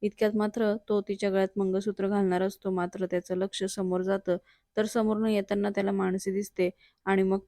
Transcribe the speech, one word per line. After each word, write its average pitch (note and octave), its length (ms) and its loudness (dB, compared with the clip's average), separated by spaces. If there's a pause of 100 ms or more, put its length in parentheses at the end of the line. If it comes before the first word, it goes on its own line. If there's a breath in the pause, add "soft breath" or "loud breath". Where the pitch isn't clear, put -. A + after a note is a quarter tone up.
इतक्यात G#3+ 340 0
मात्र G#3+ 380 0 (160)
तो G#3 120 2
तिच्या G3+ 280 -2
गळ्यात F#3+ 280 0
मंगळसूत्र G3 520 0
घालणार F#3+ 320 2
असतो, F#3+ 300 -2
मात्र F#3 340 -2
त्याचं F3+ 320 -4
लक्ष F#3+ 340 -2
समोर F#3 320 -2
जातं, F#3+ 340 0 (400 soft breath)
तर G#3+ 100 2
समोरनं A3 420 0
येताना G3+ 400 0
त्याला G3 240 0
मानसी F#3+ 380 0
दिसते F#3+ 380 0 (360 soft breath)
आणि G3 180 4
मग F#3+ 240 2